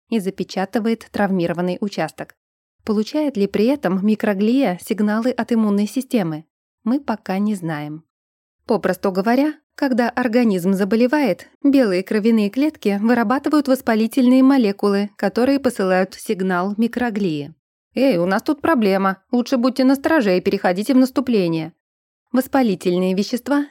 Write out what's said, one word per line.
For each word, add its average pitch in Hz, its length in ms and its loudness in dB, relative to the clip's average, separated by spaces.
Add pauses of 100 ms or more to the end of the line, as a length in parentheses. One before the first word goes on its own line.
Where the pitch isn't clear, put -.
и 226 100 0
запечатывает 196 920 -4
травмированный 180 680 -2
участок. - 540 -8 (500)
Получает 240 520 -2
ли 196 100 0
при 202 180 0
этом 196 400 0
микроглия 214 760 0
сигналы 214 500 -2
от 233 200 -4
иммунной 208 360 2
системы? 175 580 -4 (380)
Мы 247 160 0
пока 208 380 -6
не 208 180 -2
знаем. 156 480 -8 (640)
Попросту 190 460 -2
говоря, 240 440 0 (200)
когда 247 340 0
организм 214 640 0
заболевает, 226 760 0 (160)
белые 233 400 2
кровяные 214 460 2
клетки 214 520 -2
вырабатывают 254 640 0
воспалительные 247 760 2
молекулы, 208 720 2
которые 247 440 0
посылают 190 540 0
сигнал 190 640 -4
микроглии. 202 760 -4 (400)
"Эй, 247 240 2
у 170 80 0
нас 190 180 0
тут 302 180 -4
проблема. 196 680 0
Лучше 247 260 0
будьте 254 260 0
настороже 269 540 2
и 185 40 0
переходите 196 520 0
в 254 40 4
наступление". 196 760 0 (600)
Воспалительные 190 800 0
вещества 254 580 -2